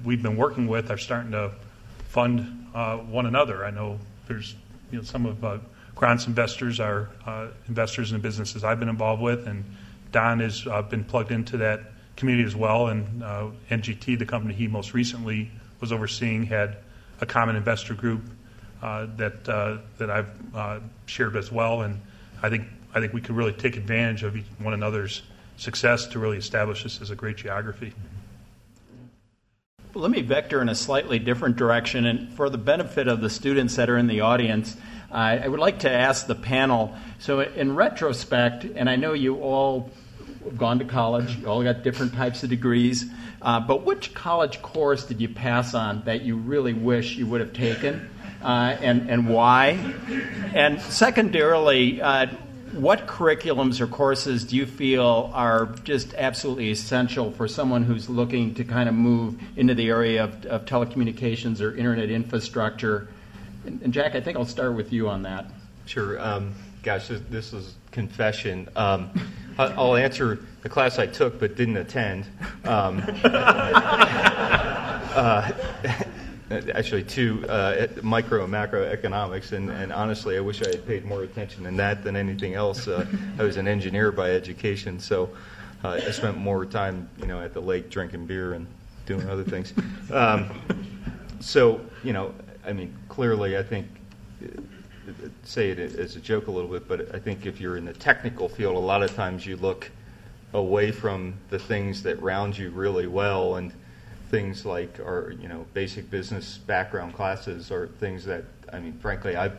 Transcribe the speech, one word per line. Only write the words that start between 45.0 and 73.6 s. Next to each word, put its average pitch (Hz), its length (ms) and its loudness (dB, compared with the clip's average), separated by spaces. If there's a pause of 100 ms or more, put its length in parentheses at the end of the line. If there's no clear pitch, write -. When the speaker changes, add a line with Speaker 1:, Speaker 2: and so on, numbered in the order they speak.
Speaker 2:
did 113 140 -4
you 113 100 2
pass 120 440 0
on 107 300 0
that 110 180 0
you 113 140 0
really 123 380 2
wish 117 420 2
you 123 100 -2
would 117 160 0
have 104 120 -6
taken, 127 580 -2 (320)
uh, 123 360 2
and, 120 300 4
and 117 180 4
why? 123 420 8 (840)
And 147 260 6
secondarily, 156 1200 6
uh, 135 280 4 (460)
what 175 340 4
curriculums 143 720 2
or 117 80 2
courses 131 560 2
do 120 140 0
you 139 80 2
feel 123 680 4
are 113 340 4 (180)
just 131 300 0
absolutely 127 540 0
essential 120 640 0
for 113 160 -2
someone 127 340 2
who's 117 280 2
looking 120 460 0
to 147 100 -2
kind 120 240 2
of 113 40 2
move 117 460 4 (160)
into 127 180 6
the 117 160 2
area 113 360 4
of, - 200 -8
of 110 200 -2
telecommunications 117 960 0
or 107 140 0
internet 117 340 2
infrastructure? 110 960 0 (580)
And, - 160 -8
and 123 120 0
Jack, 147 220 2
I 127 60 0
think 135 160 -4
I'll 123 80 0
start 123 300 -2
with 107 160 -4
you 113 160 2
on 98 160 -2
that. 95 220 -8 (400)
Speaker 3:
Sure. 101 340 -4
Um, 101 340 -2 (300)
gosh, 104 240 -2
this, 110 220 -6
this 110 240 -8
is 92 200 -12 (180)
confession. 107 840 -2
Um, 98 360 2 (240)
<laughs> - 220 -14
I, 135 100 4
I'll 127 280 4
answer 127 420 2 (240)
the - 80 -6
class 127 300 2
I 101 80 4
took - 320 0
but 104 160 0
didn't 113 220 2
attend. 101 480 -2 (400)
Um, 95 360 2 (140)
<laughs> - 80 -8
uh, 214 2250 4